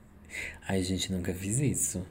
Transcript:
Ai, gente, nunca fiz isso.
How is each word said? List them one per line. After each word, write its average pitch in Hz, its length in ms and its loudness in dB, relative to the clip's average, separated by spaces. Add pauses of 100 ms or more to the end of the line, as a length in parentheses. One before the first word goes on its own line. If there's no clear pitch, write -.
(680)
Ai, 95 160 4
gente, 92 280 0
nunca 92 220 2
fiz 98 260 0
isso. 92 520 2